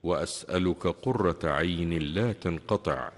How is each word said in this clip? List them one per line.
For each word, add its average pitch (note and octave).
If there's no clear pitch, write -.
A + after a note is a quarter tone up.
وأسألك F2
قرة F#2+
عين E2+
لا F2+
تنقطع E2